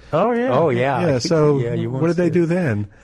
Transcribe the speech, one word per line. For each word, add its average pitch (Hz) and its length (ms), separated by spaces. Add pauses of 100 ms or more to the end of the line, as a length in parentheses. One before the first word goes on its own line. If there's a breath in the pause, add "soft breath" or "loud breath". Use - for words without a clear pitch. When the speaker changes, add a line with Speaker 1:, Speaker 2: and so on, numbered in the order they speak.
(120)
Speaker 1:
Oh, 190 200
yeah. 240 200
Speaker 2:
Oh, 156 180
yeah. 131 380
Speaker 3:
Yeah, 135 120
so 151 400
Speaker 2:
Yeah, 120 140
you 113 160
won't 131 120
Speaker 3:
what 160 80
did 170 80
they 175 100
Speaker 2:
see 160 60
Speaker 3:
do 175 120
then? 156 420 (160 loud breath)